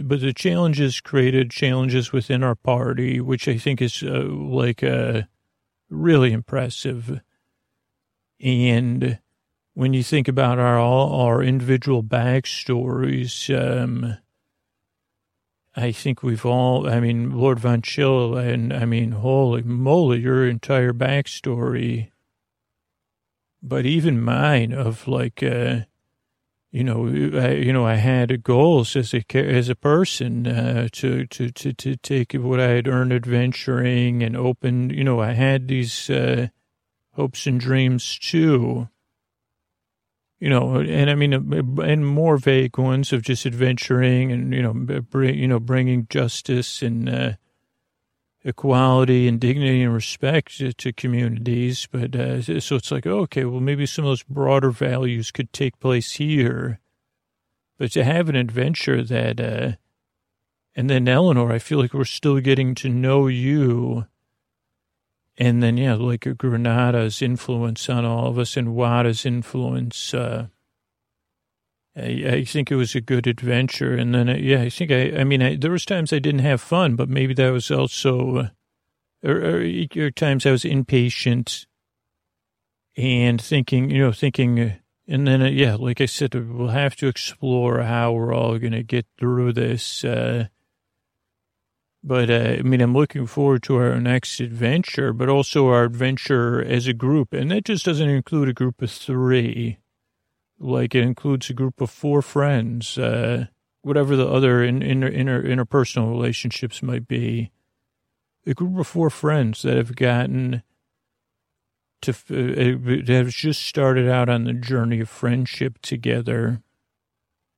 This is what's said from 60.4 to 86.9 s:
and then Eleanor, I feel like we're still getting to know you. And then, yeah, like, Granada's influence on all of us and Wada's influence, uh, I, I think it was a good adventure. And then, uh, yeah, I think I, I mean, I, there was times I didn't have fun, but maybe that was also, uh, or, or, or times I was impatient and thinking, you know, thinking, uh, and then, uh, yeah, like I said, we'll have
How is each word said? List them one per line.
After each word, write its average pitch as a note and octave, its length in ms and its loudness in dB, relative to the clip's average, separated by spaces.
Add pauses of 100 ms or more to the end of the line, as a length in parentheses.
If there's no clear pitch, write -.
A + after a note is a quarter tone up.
and B2+ 160 -2
then B2+ 200 2
Eleanor, B2+ 420 4
I A#2 80 0
feel D3 200 -2
like B2 140 0
we're C3+ 120 0
still C#3 340 0
getting C3 360 2
to - 120 -6
know C3 400 2
you. B2 800 0 (1300)
And A#2+ 240 4
then, A#2 140 4
yeah, B2 200 2
like, A#2+ 300 -2 (120)
Granada's A#2+ 840 0
influence A#2+ 680 -4
on A#2+ 160 0
all A#2 220 -2
of A#2+ 120 -2
us A#2+ 160 -4
and A#2 180 -2
Wada's A#2+ 520 2
influence, B2 880 -4
uh, A#2 340 -6 (1500)
I, D3 60 -10
I B2+ 440 -2
think C#3+ 260 -4
it C#3+ 40 0
was B2 180 -2
a B2+ 80 -2
good A#2+ 240 -2
adventure. B2 680 -2
And A#2+ 180 0
then, A#2+ 160 2
uh, B2+ 60 0
yeah, C3+ 260 2
I A#2+ 80 -2
think D#3 220 -4
I, B2+ 260 2
I C3+ 60 2
mean, C3+ 180 2
I, C3+ 140 2
there D3+ 160 -2
was F3+ 140 -2
times E3+ 280 -2
I D3+ 60 0
didn't C#3 220 0
have C3+ 200 2
fun, E3 340 2
but B2+ 140 -2
maybe C3+ 240 0
that C3 180 4
was B2 200 -2
also, C3 680 0
uh, A#2 120 -2 (760)
or, D3+ 140 0
or, E3+ 340 -2 (260)
or D3+ 140 -2
times C#3 340 0
I C#3+ 60 6
was B2+ 140 2
impatient B2 1000 0 (1300)
and A#2+ 460 2
thinking, C3 480 0
you C#3 100 2
know, C3+ 120 4
thinking, A#2+ 480 0
uh, A2+ 160 -2 (320)
and C#3+ 200 0
then, C3 140 4
uh, C3 60 4
yeah, C3+ 280 2
like A#2+ 240 -4
I C#3 60 4
said, C3 300 -4
we'll A#2+ 340 -4
have C3+ 280 0